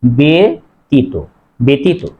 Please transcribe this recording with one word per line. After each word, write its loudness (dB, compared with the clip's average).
ব্যতীত, 0
ব্যতীত। 0